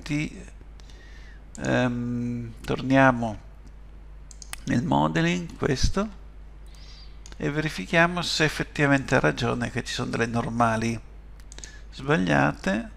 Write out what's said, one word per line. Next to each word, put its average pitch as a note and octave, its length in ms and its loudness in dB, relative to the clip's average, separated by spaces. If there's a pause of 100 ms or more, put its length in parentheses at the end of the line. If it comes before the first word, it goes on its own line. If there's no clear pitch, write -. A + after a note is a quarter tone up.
di, D3+ 440 -4 (1120)
ehm, A#2+ 920 0 (120)
torniamo B2+ 720 4 (1300)
nel C3 200 2
modeling, E3 720 2
questo, - 640 2 (1160)
e D3+ 140 -2
verifichiamo E3+ 720 2
se - 220 2
effettivamente C#3 720 4
ha - 20 8
ragione B2 540 2
che A#2+ 100 -2
ci - 100 -6
sono B2 180 -2
delle A#2 160 2
normali A#2 720 0 (960)
sbagliate. D#3 1040 2